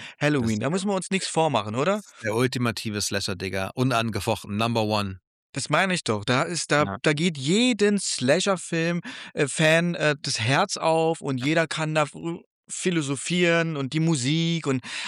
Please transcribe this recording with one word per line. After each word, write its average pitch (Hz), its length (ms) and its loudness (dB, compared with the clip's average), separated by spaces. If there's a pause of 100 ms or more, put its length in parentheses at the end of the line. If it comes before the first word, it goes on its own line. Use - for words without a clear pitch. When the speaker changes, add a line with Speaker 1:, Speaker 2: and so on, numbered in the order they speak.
(200)
Speaker 1:
Das - 20 -6
Speaker 2:
Halloween. 143 300 2
Speaker 1:
ist 107 100 -2
Speaker 2:
Da 131 80 -2
Speaker 1:
der, - 0 -
Speaker 2:
müssen 185 180 -2
wir 196 80 0
uns 185 160 -4
nix 190 160 -2
vormachen, 113 480 0
oder? 170 220 2
Speaker 1:
das 202 80 -10
ist - 180 -18
der 107 120 -2
ultimative 117 640 -2
Slasher, 98 340 -4
Digga. 95 400 -6
Unangefochten, 113 800 0
Number 113 280 0
one. 101 360 -2 (340)
Speaker 2:
Das - 160 -6
meine 185 240 2
ich 165 100 -4
doch. 104 200 -2
Da 131 200 2
ist, 165 280 -6
da, 147 140 4
Speaker 1:
Ja. 98 160 -4
Speaker 2:
da 156 120 4
geht 156 240 0
jeden 202 640 2
Slasher-Film, 170 1000 0 (320)
äh, 151 140 0
Fan, 165 480 2
äh, 151 260 2
das 131 180 -4
Herz 139 380 2
auf 160 440 2
und 135 220 -2
jeder 160 240 2
kann 156 260 -4
da 156 100 4
f-, 143 120 -4 (540)
philosophieren 165 1040 0
und 135 180 -4
die 160 60 2
Musik 160 680 2
und 131 140 2 (260)